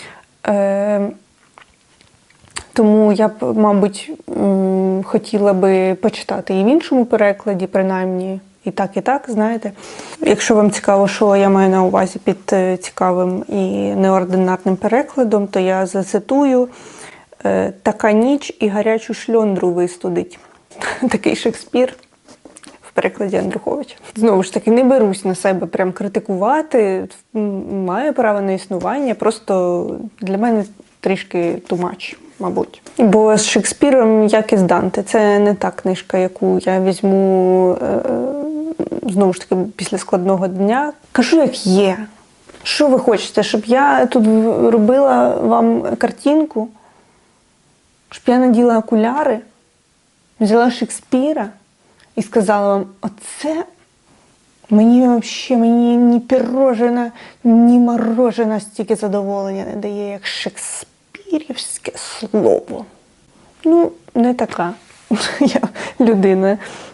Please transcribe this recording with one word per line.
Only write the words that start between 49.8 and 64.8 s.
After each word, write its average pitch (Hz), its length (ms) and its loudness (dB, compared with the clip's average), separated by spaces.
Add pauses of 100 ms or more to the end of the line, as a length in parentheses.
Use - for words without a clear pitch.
взяла 233 300 4
Шекспіра 254 800 -4 (680)
і 220 60 -2
сказала 202 460 0
вам: 196 180 0 (140)
«Оце 311 640 -8 (1080)
мені 233 380 6
вообще, 240 480 -2
мені 240 400 4
ні 240 240 4
пірожена, 240 920 0 (320)
ні 233 340 6
морожена 233 800 0
стільки 214 360 -4
задоволення 196 680 -4 (100)
не - 20 -10
дає, 202 340 -8
як 202 160 -14
шекспірівське - 1700 -10
слово». - 880 -2 (800)
Ну, 330 260 2 (240)
не 247 200 2
така 214 380 -6 (380)